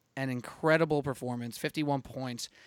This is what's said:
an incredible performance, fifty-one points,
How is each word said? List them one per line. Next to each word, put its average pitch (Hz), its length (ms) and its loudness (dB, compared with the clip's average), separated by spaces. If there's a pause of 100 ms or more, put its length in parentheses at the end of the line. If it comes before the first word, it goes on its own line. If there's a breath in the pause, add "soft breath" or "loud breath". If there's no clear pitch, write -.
(160)
an 135 140 -2
incredible 156 760 4
performance, 120 540 -4
fifty-one 143 440 0
points, 127 480 -8 (180 soft breath)